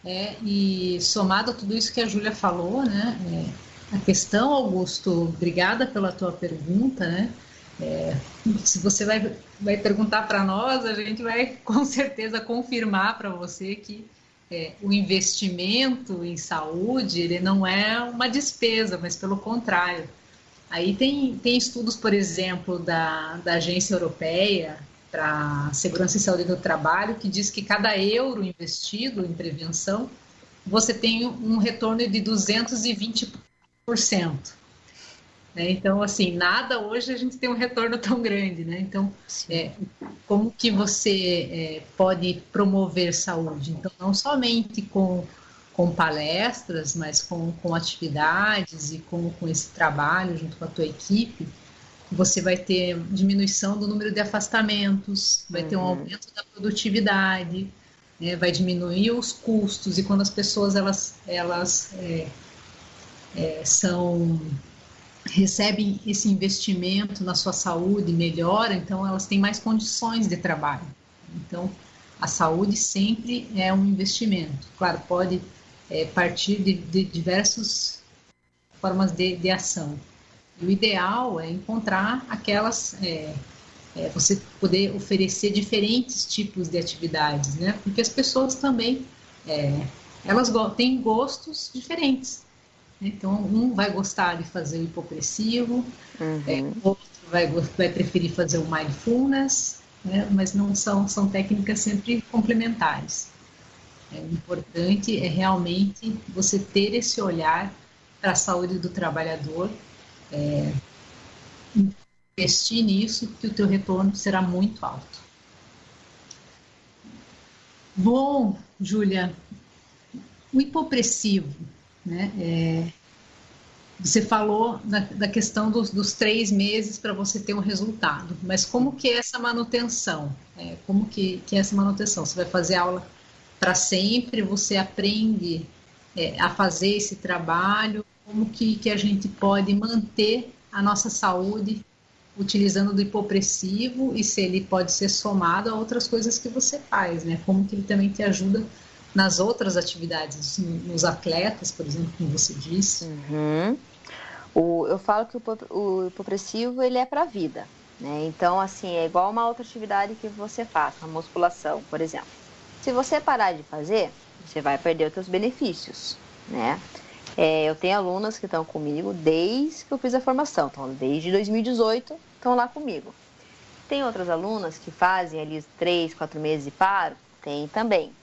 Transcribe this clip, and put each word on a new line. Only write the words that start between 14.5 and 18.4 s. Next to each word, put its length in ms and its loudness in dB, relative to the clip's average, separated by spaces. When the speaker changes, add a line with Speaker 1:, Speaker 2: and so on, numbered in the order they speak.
Speaker 1:
o 100 0
investimento 1300 0
em 100 -6
saúde, 840 -2
ele 180 0
não 260 4
é 360 2
uma 260 -2
despesa, 680 0